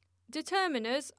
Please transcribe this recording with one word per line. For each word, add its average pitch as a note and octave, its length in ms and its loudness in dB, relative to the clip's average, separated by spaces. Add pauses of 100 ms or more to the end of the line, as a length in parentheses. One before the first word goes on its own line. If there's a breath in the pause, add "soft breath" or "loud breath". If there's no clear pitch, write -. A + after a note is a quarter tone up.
(300)
Determiners D4 880 0